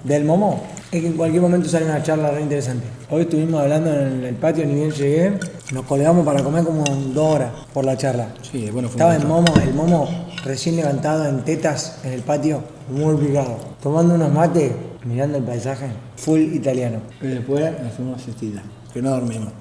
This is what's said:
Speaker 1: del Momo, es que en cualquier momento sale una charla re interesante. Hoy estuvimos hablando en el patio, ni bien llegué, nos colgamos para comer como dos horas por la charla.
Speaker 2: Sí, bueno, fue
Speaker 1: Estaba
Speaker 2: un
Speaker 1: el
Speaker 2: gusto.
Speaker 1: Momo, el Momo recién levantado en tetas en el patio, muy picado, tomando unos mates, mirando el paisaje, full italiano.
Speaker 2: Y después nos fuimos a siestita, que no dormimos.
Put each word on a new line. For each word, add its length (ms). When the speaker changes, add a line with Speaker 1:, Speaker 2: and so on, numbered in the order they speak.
Speaker 1:
del 200
Momo, 380
es 100
que 60
en 100
cualquier 240
momento 280
sale 160
una 160
charla 300
re 100
interesante. 440
Hoy 140
estuvimos 380
hablando 320
en 300
el 120
patio, 300
ni 100
bien 160
llegué, 460
nos 120
colgamos 400
para 180
comer 200
como 200
dos 220
horas 160
por 100
la 140
charla. 320
Speaker 2:
Sí, 220
bueno, 160
fue 80
Speaker 1:
Estaba 200
Speaker 2:
un 60
Speaker 1:
el 60
Speaker 2:
gusto. 240
Speaker 1:
Momo, 100
el 120
Momo 360
recién 320
levantado 500
en 160
tetas 640
en 80
el 80
patio, 400
muy 280
picado, 400
tomando 320
unos 160
mates, 400
mirando 340
el 60
paisaje, 440
full 240
italiano. 600
Speaker 2:
Y 60
después 360
nos 100
fuimos 280
a 20
siestita, 380
que 80
no 100
dormimos. 380